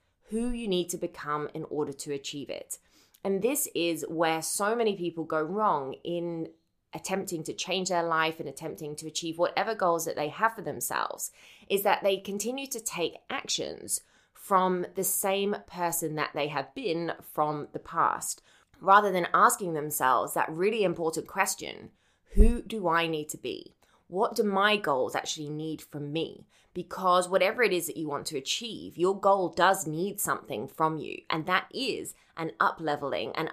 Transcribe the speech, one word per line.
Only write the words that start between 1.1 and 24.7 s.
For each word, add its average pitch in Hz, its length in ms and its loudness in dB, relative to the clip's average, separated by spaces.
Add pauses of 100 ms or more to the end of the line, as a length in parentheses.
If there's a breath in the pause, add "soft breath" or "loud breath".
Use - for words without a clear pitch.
in 160 100 -6
order 143 280 -2
to 143 200 -8
achieve 139 360 -8
it. - 300 -8 (440 soft breath)
And 196 200 0
this 269 320 0
is 165 340 0
where 160 320 2
so 208 340 0
many 220 220 2
people 165 280 -4
go 156 180 0
wrong 160 520 0 (100)
in 170 480 -4 (420)
attempting 185 500 -4
to 151 80 -6
change 185 360 -4
their 175 140 2
life 160 380 0
and - 80 -8
attempting 151 480 -10
to 156 100 -10
achieve 160 320 -6
whatever 202 360 2
goals 170 300 2
that - 120 -4
they 151 120 -2
have 220 260 0
for 202 80 -10
themselves, - 680 -4 (380 loud breath)
is 196 140 2
that 190 200 4
they 196 140 2
continue 214 500 -6
to 247 140 -8
take - 380 -4 (100)
actions - 720 -4 (340 soft breath)
from 185 500 2 (120)
the 190 80 0
same 202 500 0 (140)
person 165 480 -2
that 147 180 -2
they 147 140 -2
have 143 260 -4
been 170 380 -2 (100)
from 151 500 -2
the 151 60 -6
past, - 640 -2 (380 soft breath)
rather 196 320 6
than 180 200 0
asking 196 400 6
themselves 143 600 2
that - 160 0
really 202 320 0
important 165 460 0
question, - 640 -4 (420)
"Who 220 260 10
do 202 280 -2
I 165 180 4
need 156 220 -4
to - 100 -12
be? - 380 -10 (320 soft breath)
What 220 260 0
do 226 80 0
my 208 340 4